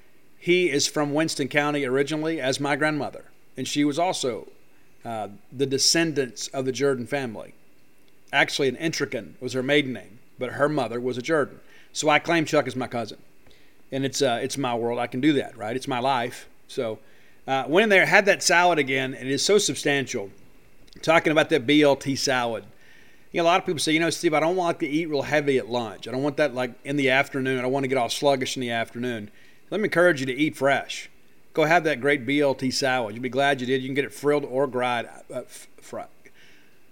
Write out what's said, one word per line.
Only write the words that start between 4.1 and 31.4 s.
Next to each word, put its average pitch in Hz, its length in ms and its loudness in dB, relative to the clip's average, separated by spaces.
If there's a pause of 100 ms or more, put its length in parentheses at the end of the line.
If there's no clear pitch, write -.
uh, 110 240 -8 (200)
the 131 160 -2
descendants 135 840 0
of 135 160 -4
the 131 80 -2
Jordan 127 340 0
family. 120 460 -8 (800)
Actually, 143 340 2
an 123 80 0
Intrican 127 640 -6
was 104 140 -8
her 127 100 -2
maiden 139 300 2
name, 95 260 -14 (180)
but 123 140 -6
her 127 160 2
mother 123 320 -2
was 123 180 -4
a 127 40 -6
Jordan. 147 400 -2 (320)
So 151 160 0
I 147 100 6
claim 160 260 0
Chuck 143 220 0
as 123 80 -6
my 127 100 -6
cousin. 117 320 -8 (720)
And 135 140 -4
it's, - 160 -4
uh, 120 220 2
it's 131 120 -6
my 131 200 -2
world. 117 240 -2
I 120 80 -2
can 127 120 -6
do 147 140 4
that, 127 240 -4
right? 110 180 -6
It's 127 120 -8
my 127 120 -2
life. 123 480 -2 (200)
So, 110 320 -6 (480)
uh, 135 200 0
went 170 180 6
in 220 40 2
there, 185 160 6
had 190 220 6
that 185 160 4
salad 175 340 4
again, 135 380 0
and 123 120 -10
it 135 40 -2
is 139 120 -2
so 202 140 6
substantial. 139 720 -2 (720)
Talking 160 300 4
about 151 180 4
that 143 160 2
B 147 160 6
L 143 140 6
T 135 200 -4
salad. 117 500 -2 (640)
You 160 80 -2
know, 170 60 4
a 165 40 6
lot 185 100 6
of 185 60 -8
people 170 140 -2
say, 160 140 0
"You 160 60 4
know, 165 120 2
Steve, 160 240 0
I 147 60 2
don't 170 160 0
want 170 240 0
to 165 60 -2
eat 156 200 -2
real 143 160 -2
heavy 143 340 2
at 123 120 -4
lunch. 113 380 -6
I 113 40 -10
don't 131 100 -4
want 139 160 -2
that, 147 160 2
like, 123 200 -4 (100)
in 143 140 -4
the 135 120 2
afternoon. 131 480 2
I 123 40 -4
don't 127 100 -2
want 139 140 0
to - 20 0
get 131 100 0
all 117 120 0
sluggish 139 480 0
in 135 40 -4
the 123 80 -4
afternoon." 117 640 -6 (400)
Let 170 80 -2
me 214 60 0
encourage 170 340 4
you 131 80 -4
to 127 80 -4
eat 147 200 0
fresh. 131 540 -2 (440)